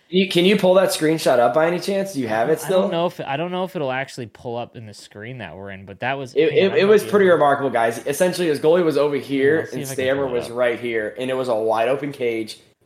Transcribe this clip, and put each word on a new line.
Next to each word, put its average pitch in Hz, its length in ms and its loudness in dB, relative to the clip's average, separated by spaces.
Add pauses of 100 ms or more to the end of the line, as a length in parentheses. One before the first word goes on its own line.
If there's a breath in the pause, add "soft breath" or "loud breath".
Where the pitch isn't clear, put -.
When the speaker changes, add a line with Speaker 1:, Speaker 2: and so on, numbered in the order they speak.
(100)
Speaker 1:
You, 185 180 2
can 175 160 2
you 196 140 4
pull 185 160 4
that 190 160 4
screenshot 156 480 2
up 120 160 4
by 156 120 4
any 170 140 -2
chance? 196 320 -4
Do 139 80 -6
you 120 80 -4
have 113 220 0
it - 20 4
Speaker 2:
I - 40 4
don't 151 100 -10
Speaker 1:
still? 190 240 2
Speaker 2:
know 170 160 -2
if, 170 120 -6
I 139 200 -6
don't 175 120 -6
know 185 140 -4
if 180 100 -12
it'll 139 180 -4
actually 131 340 -8
pull 117 320 -10
up 117 180 -12
in 117 80 -16
the 107 80 -18
screen 110 460 -16
that 87 180 -12
we're 98 140 -14
in, 95 160 -16
but 98 140 -16
that 135 180 -4
was, 131 160 -12
Speaker 1:
It, 151 180 2
Speaker 2:
hang 156 120 4
on, - 0 -
Speaker 1:
it, 196 80 0
Speaker 2:
I - 40 0
Speaker 1:
it 170 80 4
Speaker 2:
might 202 80 4
Speaker 1:
was 208 120 6
Speaker 2:
be - 60 -10
Speaker 1:
pretty 196 160 4
Speaker 2:
able 180 40 6
to 175 60 8
Speaker 1:
remarkable, 139 340 2
guys. 117 360 -2
Essentially, 175 420 0
his 139 120 0
goalie 170 240 4
was 147 140 2
over 143 180 0
here 135 400 2
Speaker 2:
Yeah, 165 60 0
I'll - 60 -6
see - 40 -14
Speaker 1:
and 127 100 -8
Speaker 2:
if 135 60 -8
I 135 60 -10
can - 0 - (100)
Speaker 1:
Stammer 135 220 0
Speaker 2:
pull 123 80 -4
it 120 40 0
Speaker 1:
was 117 120 -6
Speaker 2:
up. 117 60 -10
Speaker 1:
right 120 220 0
here, 113 400 -4
and 127 120 -4
it 131 40 -2
was 127 140 -4
a 120 60 2
wide 110 340 0
open 143 240 -2
cage, 113 460 -4 (280)